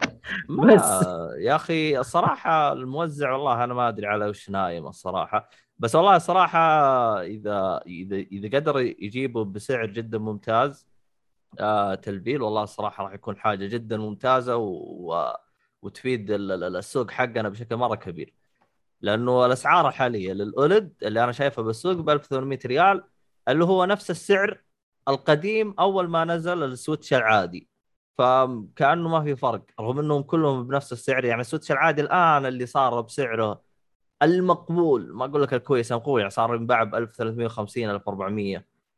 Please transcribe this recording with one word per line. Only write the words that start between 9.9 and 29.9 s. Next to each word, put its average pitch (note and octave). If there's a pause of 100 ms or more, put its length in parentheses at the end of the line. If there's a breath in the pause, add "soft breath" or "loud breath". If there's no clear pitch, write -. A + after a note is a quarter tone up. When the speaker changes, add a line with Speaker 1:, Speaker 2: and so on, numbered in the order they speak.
Speaker 1:
ممتاز، A2+ (760)
آه، G2+
تلفيل، G#2+
والله G#2+
الصراحة G#2
راح G2
يكون G2+
حاجة G2+
جدًا A2+
ممتازة A#2+
و-، F2+
و-، D2+ (480)
وتفيد G#2+
ال-، G2+
ال-، F2+
ال-، F#2
السوق A2
حقنا A2+
بشكل A2+
مرة A#2
كبير. E2+ (680)
لأنه B2
الأسعار D3
الحالية A#2
للأولد D3 (100)
اللي G#2+
أنا A#2+
شايفه C3+
بالسوق A2+
بألف D3+
وثمانمية C3+
ريال، F3+ (440)
اللي D3+
هو F#3
نفس G3+
السعر G3 (480)
القديم G3
أول F#3
ما E3
نزل E3+
السويتش C#3+
العادي. G#2+ (500)
فكأنه C3
ما D#3+
في C#3+
فرق، A#2 (160)
رغم A#2+